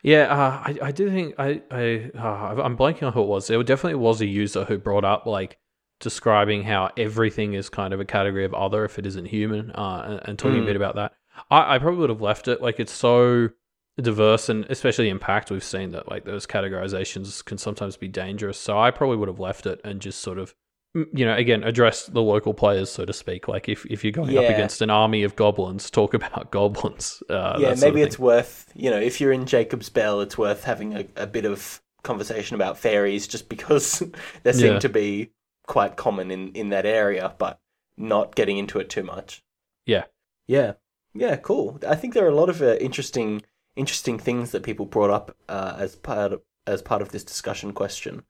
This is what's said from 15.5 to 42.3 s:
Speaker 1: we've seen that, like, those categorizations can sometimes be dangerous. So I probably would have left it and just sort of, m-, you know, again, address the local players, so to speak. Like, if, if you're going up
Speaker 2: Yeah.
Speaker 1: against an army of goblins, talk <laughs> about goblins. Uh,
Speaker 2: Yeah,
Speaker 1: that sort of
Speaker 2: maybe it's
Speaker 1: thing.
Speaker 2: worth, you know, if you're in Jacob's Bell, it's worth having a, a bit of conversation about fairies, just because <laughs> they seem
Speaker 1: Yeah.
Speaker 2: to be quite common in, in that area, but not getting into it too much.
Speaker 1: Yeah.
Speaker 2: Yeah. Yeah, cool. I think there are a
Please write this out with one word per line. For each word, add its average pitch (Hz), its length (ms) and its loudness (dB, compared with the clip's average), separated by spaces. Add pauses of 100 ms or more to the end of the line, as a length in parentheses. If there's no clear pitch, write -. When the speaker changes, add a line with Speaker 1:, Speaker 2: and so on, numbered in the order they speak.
Speaker 1:
we've 95 120 -6
seen 95 280 -8
that, - 180 -12
like, - 160 -10
those 98 200 -8
categorizations 95 1000 -6
can 101 140 -10
sometimes 101 400 -8
be 95 100 -12
dangerous. 98 500 -8
So 104 200 -4
I 120 140 6
probably 127 260 0
would 101 120 -2
have 92 100 -10
left 95 260 -8
it 95 180 -4
and 101 180 -8
just 98 180 -12
sort 95 200 -10
of, - 160 -12 (400)
m-, 156 180 -2
you 127 120 2
know, 113 100 2
again, 117 280 2
address 117 440 2
the 117 140 0
local 107 320 2
players, 101 380 2
so 92 140 -8
to 98 80 -8
speak. - 340 -8
Like, 104 220 -6
if, - 160 -6
if - 180 -8
you're 107 80 0
going 135 260 0
up 127 60 6
Speaker 2:
Yeah. 117 80 6
Speaker 1:
against 107 300 0
an 107 80 2
army 107 340 6
of 101 120 -2
goblins, 98 560 0
talk 104 220 4
<laughs> - 20 0
about - 360 -4
goblins. - 800 -2
Uh, 98 300 -2
Speaker 2:
Yeah, 135 100 4
Speaker 1:
that 123 80 0
sort 143 120 8
of 147 60 4
Speaker 2:
maybe 151 60 4
it's 139 140 2
Speaker 1:
thing. 127 100 -2
Speaker 2:
worth, - 500 4
you 127 140 -2
know, 104 100 2
if 123 220 -2
you're 135 100 4
in 131 140 0
Jacob's 120 440 0
Bell, 104 320 2
it's - 160 -6
worth 101 260 0
having 107 320 -4
a, 98 100 -6 (100)
a 101 120 -8
bit 107 180 -4
of - 360 -6 (220)
conversation 110 520 -6
about 95 220 -2
fairies, 101 500 2
just - 220 -10
because - 540 0 (200)
<laughs> - 200 -18
they 123 100 4
seem 120 200 8
Speaker 1:
Yeah. 101 60 2
Speaker 2:
to 131 100 0
be 104 420 -2 (360)
quite - 280 2
common 95 360 -2
in, 92 220 -8
in 104 160 -6
that 98 160 0
area, 101 520 0
but - 240 -4 (340)
not 107 400 0
getting 101 220 2
into 101 220 -4
it 92 100 -6
too 98 140 -6
much. - 400 -14 (420)
Speaker 1:
Yeah. 101 180 2 (440)
Speaker 2:
Yeah. 120 260 2 (400)
Yeah, 214 220 0
cool. 139 420 -4 (100)
I 151 80 4
think 240 180 -8
there 220 120 4
are 160 40 6
a 143 60 4